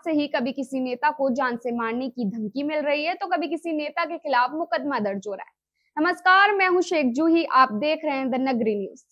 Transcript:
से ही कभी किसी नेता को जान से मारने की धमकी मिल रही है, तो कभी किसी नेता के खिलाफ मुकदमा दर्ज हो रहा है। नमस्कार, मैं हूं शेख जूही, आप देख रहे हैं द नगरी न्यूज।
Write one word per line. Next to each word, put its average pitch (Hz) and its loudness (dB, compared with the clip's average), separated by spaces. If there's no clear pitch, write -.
से 330 -2
ही 294 2
कभी 247 -2
किसी 269 -6
नेता 254 -2
को 277 0
जान 254 0
से 240 -6
मारने 240 -2
की 247 -6
धमकी 214 -4
मिल 302 -2
रही 294 0
है, 349 -2
तो 392 -8
कभी 339 -2
किसी 330 -6
नेता 302 -4
के 320 -6
खिलाफ 254 0
मुकदमा 294 -4
दर्ज 202 -4
हो 202 -6
रहा - -12
है। - -8
नमस्कार, 370 4
मैं 381 2
हूं 359 4
शेख 311 2
जूही, 330 4
आप 262 4
देख 302 0
रहे 277 -2
हैं 269 -2
द 254 0
नगरी 233 0
न्यूज। 202 -8